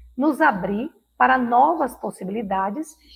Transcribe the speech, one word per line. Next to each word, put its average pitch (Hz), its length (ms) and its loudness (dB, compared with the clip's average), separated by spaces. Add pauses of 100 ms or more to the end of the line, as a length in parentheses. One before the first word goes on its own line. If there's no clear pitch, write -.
(160)
nos 277 240 0
abrir 214 500 0 (280)
para 254 180 4
novas 254 580 2
possibilidades 196 960 -6 (260)